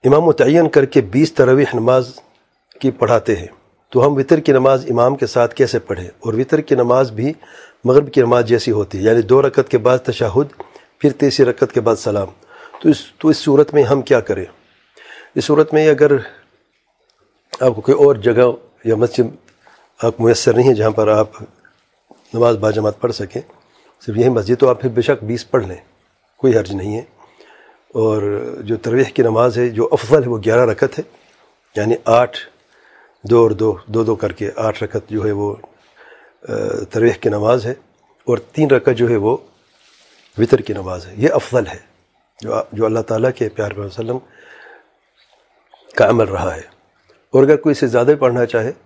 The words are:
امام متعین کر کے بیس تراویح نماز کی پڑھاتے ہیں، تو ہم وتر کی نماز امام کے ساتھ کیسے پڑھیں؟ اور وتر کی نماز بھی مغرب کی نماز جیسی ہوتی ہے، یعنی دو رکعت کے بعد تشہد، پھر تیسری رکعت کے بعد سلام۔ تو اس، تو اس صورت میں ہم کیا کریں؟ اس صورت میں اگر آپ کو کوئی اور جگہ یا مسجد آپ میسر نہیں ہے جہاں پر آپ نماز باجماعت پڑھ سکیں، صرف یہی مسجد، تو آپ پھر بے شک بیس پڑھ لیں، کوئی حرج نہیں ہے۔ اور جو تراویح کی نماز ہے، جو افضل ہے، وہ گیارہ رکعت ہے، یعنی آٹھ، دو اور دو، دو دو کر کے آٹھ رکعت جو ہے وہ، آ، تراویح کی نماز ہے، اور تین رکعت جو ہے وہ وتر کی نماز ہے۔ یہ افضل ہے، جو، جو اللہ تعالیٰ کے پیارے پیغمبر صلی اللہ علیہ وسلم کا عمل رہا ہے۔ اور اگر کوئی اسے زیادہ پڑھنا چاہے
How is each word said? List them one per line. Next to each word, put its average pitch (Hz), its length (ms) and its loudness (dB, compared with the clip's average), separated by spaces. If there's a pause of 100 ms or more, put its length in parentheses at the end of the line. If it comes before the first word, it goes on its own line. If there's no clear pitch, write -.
امام 143 180 4
متعین 156 480 4
کر 139 160 4
کے 131 160 2
بیس 123 320 -2
تراویح 131 400 2
نماز 123 460 -2 (640)
کی 135 100 0
پڑھاتے 113 440 0
ہیں، 87 120 -12 (420)
تو 123 180 2
ہم 147 100 0
وتر 139 220 2
کی 151 120 0
نماز 131 380 2
امام 123 260 2
کے 131 120 -4
ساتھ 120 280 0
کیسے 123 240 0
پڑھیں؟ 90 280 -10
اور - 260 -8
وتر 131 280 -2
کی 143 140 0
نماز 123 360 2
بھی 117 220 -6 (500)
مغرب 131 300 4
کی 139 80 4
نماز 123 240 2
جیسی 117 260 0
ہوتی 104 260 -4
ہے، 92 60 -6
یعنی 113 180 4
دو 123 200 4
رکعت 135 280 0
کے 131 80 0
بعد 123 200 2
تشہد، 123 640 -4 (380)
پھر 147 120 2
تیسری 135 340 2
رکعت 123 260 -2
کے 120 100 -2
بعد 110 140 2
سلام۔ 101 320 -4 (540)
تو 160 80 4
اس، 147 80 2 (200)
تو - 100 -2
اس 156 100 2
صورت 147 360 2
میں 107 100 4
ہم 135 180 0
کیا 127 180 0
کریں؟ 95 260 -6 (920)
اس - 100 -4
صورت 156 280 2
میں 156 160 4
اگر 147 220 4 (1500)
آپ 127 160 2
کو 107 60 -10
کوئی 139 160 2
اور 143 180 6
جگہ 120 360 2 (320)
یا 113 120 0
مسجد 117 400 -2 (680)
آپ 117 180 -2
میسر 117 320 2
نہیں 123 160 4
ہے 127 40 4
جہاں 110 180 0
پر 107 160 0
آپ 107 200 2 (1040)
نماز 117 240 2
باجماعت 107 440 -2
پڑھ 120 120 -4
سکیں، 104 280 -10 (640)
صرف 107 120 -6
یہی 120 120 2
مسجد، 117 300 -2
تو 131 100 4
آپ 123 120 -2
پھر 131 80 -4
بے 117 120 -2
شک 127 220 -2
بیس 113 280 -8
پڑھ 120 140 0
لیں، 92 120 -14 (600)
کوئی 123 200 2
حرج 95 140 -2
نہیں 101 240 -8
ہے۔ 123 240 -14 (680)
اور 107 560 -2 (180)
جو 107 140 -4
تراویح 123 260 0
کی - 180 -2
نماز 117 360 2
ہے، 123 120 0
جو 110 220 -2
افضل 139 320 2
ہے، 123 60 -4
وہ 117 160 -4
گیارہ 117 240 2
رکعت 135 300 -2
ہے، 156 40 -10 (720)
یعنی 107 200 0 (100)
آٹھ، 120 320 2 (840)
دو 117 180 4
اور 113 100 2
دو، 107 240 -2 (100)
دو 110 180 -4
دو 110 120 -2
کر 101 160 -6
کے 101 240 -8
آٹھ 110 280 -6
رکعت 104 260 -8
جو 107 160 -6
ہے 107 60 -2
وہ، 101 240 -6 (960)
آ، - 20 -10 (380)
تراویح 113 220 0
کی - 180 -4
نماز 107 360 -2
ہے، 120 60 -8 (520)
اور 120 140 -2
تین 151 340 -2
رکعت 127 240 2
جو 117 140 0
ہے 120 60 0
وہ 107 220 -2 (1000)
وتر 117 240 2
کی - 120 -10
نماز 92 340 -10
ہے۔ 90 100 -20
یہ 127 160 0
افضل 120 340 -2
ہے، - 100 -16 (640)
جو، 113 120 -8 (180)
جو 110 140 -4
اللہ 110 140 -2
تعالیٰ 113 360 -2
کے 110 140 -4
پیارے 101 240 -6
پیغمبر 101 160 -10
صلی 113 180 -10
اللہ 120 40 -8
علیہ 127 140 -8
وسلم - 1700 -20
کا 104 120 4
عمل 113 160 2
رہا 90 300 -6
ہے۔ 78 60 -16 (680)
اور 135 140 4
اگر 147 120 4
کوئی 151 160 -2
اسے 139 160 -2
زیادہ 123 320 2
پڑھنا 123 260 0
چاہے 117 260 -4 (140)